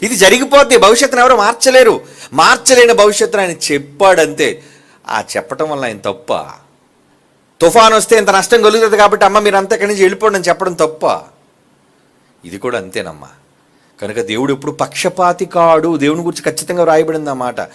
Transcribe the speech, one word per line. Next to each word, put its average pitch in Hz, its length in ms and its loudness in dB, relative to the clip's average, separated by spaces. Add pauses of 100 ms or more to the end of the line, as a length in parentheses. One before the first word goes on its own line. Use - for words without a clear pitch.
ఇది 220 120 -4
జరిగిపోద్ది, 254 640 4
భవిష్యత్తును 240 440 2
ఎవరు 254 140 4
మార్చలేరు. 233 640 2 (320)
మార్చలేని 233 600 4
భవిష్యత్తును 208 500 0
ఆయన 165 300 -6
చెప్పాడంతే. 147 920 0 (460)
ఆ 107 140 -4 (140)
చెప్పటం 135 320 -8
వల్ల 139 160 -8
ఆయన 110 120 -8
తప్ప? 98 360 -8 (1300)
తుఫాను 220 340 4
వస్తే 220 220 2
ఇంత 202 120 0
నష్టం 190 320 2
కలుగుతుంది 214 360 2
కాబట్టి, 208 280 2
"అమ్మ, 202 140 2
మీరు 208 160 0
అంతా 196 200 -2
ఇక్కడి 202 160 -2
నుంచి 196 120 -2
వెళ్ళిపోండి" 196 340 0
అని 175 120 -4
చెప్పడం 180 240 -2
తప్ప? 156 480 -2 (1200)
ఇది 87 120 -16
కూడా 120 200 -6
అంతేనమ్మా. 90 500 -12 (720)
కనుక 104 180 -8
దేవుడు 117 340 -4
ఎప్పుడు 143 180 -10
పక్షపాతి 175 720 -4
కాడు. 165 520 0
దేవుని 147 240 -2
గురించి 160 300 -6
ఖచ్చితంగా 175 320 -4
వ్రాయబడింది 160 460 0
ఆ 139 40 -6
మాట. 123 280 -8 (140)